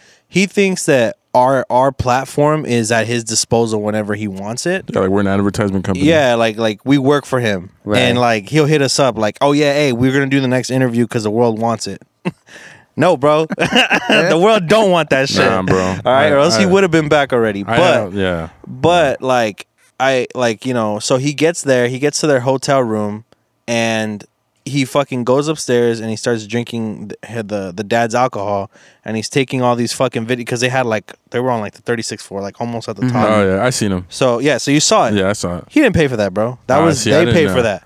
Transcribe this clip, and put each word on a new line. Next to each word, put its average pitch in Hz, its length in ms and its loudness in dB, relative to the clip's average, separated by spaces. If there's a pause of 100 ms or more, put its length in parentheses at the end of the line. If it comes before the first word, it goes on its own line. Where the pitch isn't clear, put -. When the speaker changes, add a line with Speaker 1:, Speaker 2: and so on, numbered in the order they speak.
(260)
Speaker 1:
he 190 200 0
thinks 190 400 0
that 127 300 2 (180)
our, 127 360 4
our 131 220 2
platform 143 760 0
is 117 240 0
at 113 160 0
his 117 180 -4
disposal 110 580 0
whenever 104 340 -2
he 107 100 -6
wants 101 400 -8
it. 180 220 -4
Speaker 2:
Yeah, 104 120 -2
like, 95 100 0
we're 98 100 2
an 101 80 0
advertisement 98 560 0
company. 95 220 0
Speaker 1:
Yeah, 147 280 4
like, 113 220 0
like, 110 280 -2
we 139 140 4
work 139 260 2
for 131 160 -2
him. 98 300 -2 (140)
Speaker 3:
Right. 104 160 0
Speaker 1:
And, 123 180 2
like, 113 300 0
he'll 147 180 2
hit 151 160 2
us 131 160 -2
up, 131 180 2
like, 107 240 -2
"Oh, 143 120 4
yeah, 147 200 2
hey, 143 200 2
we're 123 200 2
gonna 139 140 2
do 135 140 0
the 131 80 0
next 123 220 0
interview 123 360 0
'cause 113 180 -4
the 107 60 -2
world 113 300 2
wants 113 260 -4
it." 98 160 -12 (220)
<laughs> 180 80 -4 (640)
No, 160 200 4
bro. 151 360 2
<laughs> 190 60 -10
The 202 840 0
world 208 240 2
don't 208 240 4
want 165 200 0
that 135 180 2
shit. - 160 -2
Speaker 2:
Nah, 95 180 0
bro. 92 180 2
Speaker 1:
All 92 140 0 (100)
right, 131 220 4
Speaker 2:
I, 151 40 2
Speaker 1:
or 143 80 4
else 151 180 4
he 214 80 4
Speaker 2:
I, - 20 2
Speaker 1:
would've 190 240 4
been 160 180 2
back 147 240 2
already. 110 320 0
Speaker 2:
I 110 140 -2
Speaker 1:
But, 135 360 2
Speaker 2:
know, 101 60 -2
yeah. 87 280 -2 (180)
Speaker 1:
but, 143 560 0
like, 120 440 -2 (320)
I, 131 360 0
like, 117 320 -2
you 131 80 -2
know, 107 240 -2
so 135 180 0
he 139 160 -2
gets 151 300 0
there, 127 260 2
he 127 100 -4
gets 143 220 -2
to 170 60 -2
their 139 140 4
hotel 135 420 0
room, 107 420 -4 (440)
and 110 560 -2 (420)
he 135 180 -2
fucking 131 400 -2
goes 135 240 2
upstairs 120 520 0
and 110 100 -6
he 110 60 -4
starts 113 300 -4
drinking 110 600 -8 (140)
the, 113 200 -10
the, 98 320 -8
the 101 80 -8
dad's 113 320 0
alcohol, 101 560 -2 (340)
and 110 120 -6
he's 107 120 -6
taking 135 340 -2
all 123 120 2
these 117 180 -4
fucking 127 340 -2
vid-, 120 200 -4
'cause 120 140 -4
they 127 80 0
had, 123 180 0
like, 107 260 -4 (180)
they 117 100 -4
were 127 100 -2
on, 117 100 -2
like, 101 120 -10
the - 100 -20
thirty-sixth 117 440 -6
floor, 98 160 -10
like, 98 180 -12
almost 117 280 -8
at 110 80 -8
the 101 60 -10
Speaker 3:
Mm-hmm. 123 140 -4
Speaker 1:
top. 110 140 0
Speaker 2:
Oh, 104 160 2 (100)
yeah, 101 80 -2
I 127 60 2
seen 113 200 -2
him. 90 200 -4
Speaker 1:
So, 123 280 0
yeah, 131 200 0
so - 120 -4
you 143 100 4
saw 185 280 2
it. 104 60 -2
Speaker 2:
Yeah, 98 160 0
I - 20 0
saw 87 260 -6
it. - 120 -14
Speaker 1:
He 294 100 2
didn't 233 160 4
pay 156 120 2
for 127 100 -4
that, 98 160 0
bro. 110 320 -4
That 135 140 2
Speaker 2:
Nah, 160 60 2
Speaker 1:
was, 147 140 0
Speaker 2:
see, 110 120 0
I 143 80 4
Speaker 1:
they 175 40 4
Speaker 2:
didn't 170 120 2
Speaker 1:
paid 156 120 4
Speaker 2:
know. - 80 0
Speaker 1:
for 127 60 2
that. 104 240 -2